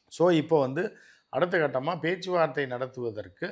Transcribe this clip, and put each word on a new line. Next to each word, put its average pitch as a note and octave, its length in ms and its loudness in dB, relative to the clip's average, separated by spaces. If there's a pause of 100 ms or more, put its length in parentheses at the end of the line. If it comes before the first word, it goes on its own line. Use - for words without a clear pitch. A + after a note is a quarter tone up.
(120)
So, D#3+ 200 2
இப்போ D#3+ 280 2
வந்து C3+ 240 0 (500)
அடுத்த F3 240 2
கட்டமா C#3+ 420 0
பேச்சுவார்த்தை E3+ 680 0
நடத்துவதற்கு, A#2+ 840 -6